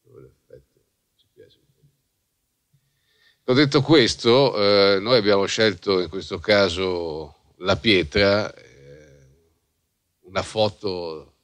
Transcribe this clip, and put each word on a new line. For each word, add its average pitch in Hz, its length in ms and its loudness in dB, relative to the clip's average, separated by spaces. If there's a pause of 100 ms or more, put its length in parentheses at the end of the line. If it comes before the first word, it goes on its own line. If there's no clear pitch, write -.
dove 69 180 -20
l'effetto - 580 -20 (380)
ci - 160 -20
piace - 240 -20
un - 160 -20
po' - 80 -20
di - 80 -20
più. - 1600 -16
Ho - 40 2
detto 143 260 2
questo, 131 760 2
eh, 101 440 2
noi 120 180 0
abbiamo 98 280 2
scelto 98 540 -2
in 87 100 -6
questo 92 280 -10
caso 87 1000 -2 (220)
la 95 180 -2
pietra, 101 800 0
eh, 71 720 -20 (960)
una 92 220 -6
foto 90 920 -6 (100)